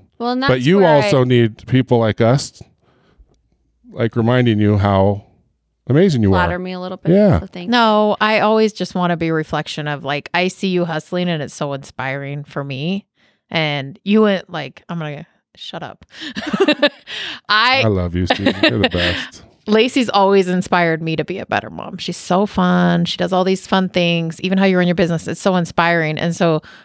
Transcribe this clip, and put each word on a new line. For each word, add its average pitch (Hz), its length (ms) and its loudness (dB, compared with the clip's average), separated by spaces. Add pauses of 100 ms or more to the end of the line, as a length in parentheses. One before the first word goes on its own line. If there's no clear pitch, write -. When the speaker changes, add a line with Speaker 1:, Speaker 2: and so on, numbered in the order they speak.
(180)
Speaker 1:
Well, 240 140 -4
and 254 100 -4
Speaker 2:
But 269 80 -2
Speaker 1:
that's 127 160 0
Speaker 2:
you 180 140 4
Speaker 1:
where 185 100 6
I 147 140 6
Speaker 2:
also 190 200 2
need 120 440 2
people 127 320 2
like 113 220 0
us, 120 400 0 (1300)
like, 120 240 -4
reminding 120 440 2
you 104 180 4
how 101 460 2 (640)
amazing 147 340 4
you 101 80 4
Speaker 1:
Flatter 175 260 2
Speaker 2:
are. 180 40 -6
Speaker 1:
me 185 140 -10
a 185 60 -10
little 185 180 -10
bit, 165 160 -2
Speaker 2:
Yeah. 208 260 6
Speaker 1:
so 196 80 -6
thank 180 200 -12
you. 226 40 -2
Speaker 3:
No, 214 500 2
I 214 200 2
always 220 320 2
just - 200 -8
wanna 175 240 -2
be 165 120 -2
a 160 40 -2
reflection 151 540 -6
of, 143 160 -6
like, 143 300 -6
I 180 160 0
see - 180 -4
you 180 180 0
hustling 170 440 -4
and 165 120 -2
it's 131 140 -8
so 143 180 -6
inspiring 139 680 -8
for 143 200 -10
me. 143 440 -6 (420)
And 147 540 -4
you 208 180 4
went, 202 280 0
like, 151 400 -12
I'm 170 100 -8
gonna, 151 260 -10 (300)
shut - 260 -14
up. - 240 -16 (300)
<laughs> - 0 - (1120)
I 247 340 2
Speaker 2:
I - 40 0
love 90 280 0
you, 90 120 0
Steve. 101 340 0
You're 117 180 2
the 90 100 2
Speaker 3:
<laughs> - 40 -8
Speaker 2:
best. - 500 -4 (240)
Speaker 3:
Lacey's 226 420 2
always 196 380 4
inspired 175 540 0
me 160 140 -4
to 156 100 -2
be 180 120 -8
a - 80 -10
better - 240 -4
mom. - 280 -12
She's - 200 -10
so 190 280 0
fun. 180 600 2
She - 120 -6
does 180 160 -2
all 185 100 2
these 185 240 -2
fun 190 220 0
things. 170 520 -2
Even 185 160 0
how 190 80 4
you 185 120 4
run 180 100 4
your 175 80 2
business, 165 320 0
it's - 140 -6
so 190 160 2
inspiring. 170 600 0
And 170 180 -4
so 165 260 0 (240)